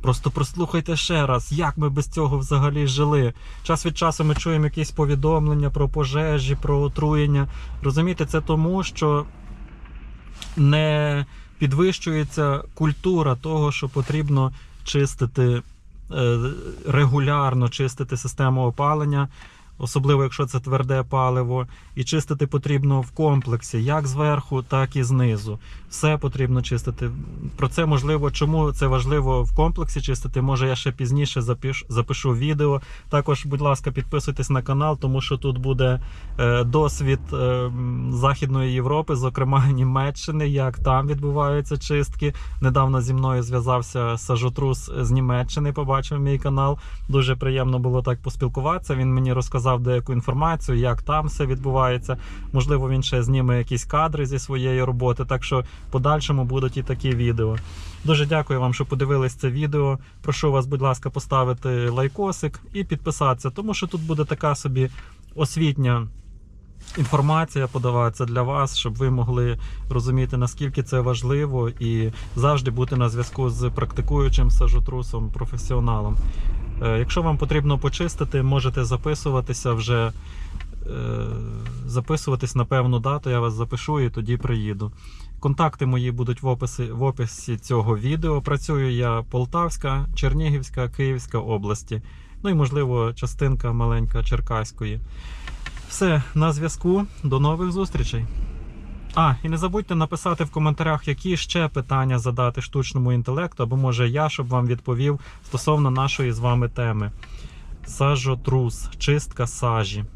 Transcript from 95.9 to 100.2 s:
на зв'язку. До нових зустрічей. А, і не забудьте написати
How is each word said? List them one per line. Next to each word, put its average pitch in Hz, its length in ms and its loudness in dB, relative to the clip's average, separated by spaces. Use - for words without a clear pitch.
на 156 160 4
зв'язку. 175 540 0
До 135 160 2
нових 160 320 2
зустрічей. 127 540 -2
А, 160 180 4
і 160 60 -2
не 160 80 0
забудьте 185 380 -2
написати 165 480 0